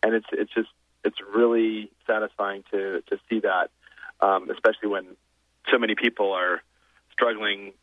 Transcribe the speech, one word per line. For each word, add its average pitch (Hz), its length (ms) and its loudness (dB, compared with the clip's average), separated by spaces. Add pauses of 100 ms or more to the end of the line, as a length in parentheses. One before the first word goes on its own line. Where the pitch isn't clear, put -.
and 113 120 4
it's, 110 160 -2
it's - 220 -4
just, - 160 -2 (340)
it's - 140 -2 (180)
really 113 560 2 (160)
satisfying 101 640 -4
to, 98 360 -4
to 98 120 -4 (100)
see 110 120 -2
that, 92 280 0 (520)
um, 95 280 2
especially 107 400 0
when 95 160 -4 (680)
so 131 60 6
many 113 160 -2
people 101 400 0
are 90 300 -2 (480)
struggling 104 720 -2